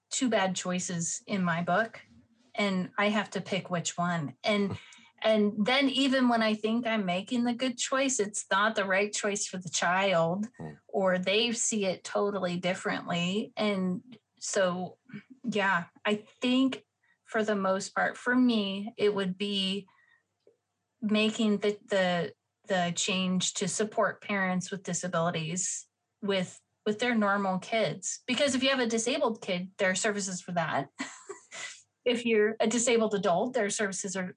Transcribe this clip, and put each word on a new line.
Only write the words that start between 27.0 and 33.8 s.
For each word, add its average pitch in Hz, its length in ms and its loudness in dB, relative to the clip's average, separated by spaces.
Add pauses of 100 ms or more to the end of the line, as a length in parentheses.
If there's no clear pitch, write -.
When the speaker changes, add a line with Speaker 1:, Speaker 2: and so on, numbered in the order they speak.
Speaker 1:
normal 202 440 2
kids. 196 680 -2
Because 262 280 2
if 262 80 0
you 269 60 4
have 262 100 2
a 240 80 2
disabled 226 540 0
kid, 185 360 -4
there 185 120 2
are 190 60 2
services 196 460 -2
for - 120 -10
that. 160 340 -2 (120)
<laughs> - 60 -8 (960)
If 240 220 0
you're 220 340 4
a 233 60 2
disabled 226 480 2
adult, 196 400 2
there 220 120 0
are 202 40 -2
services 196 460 -4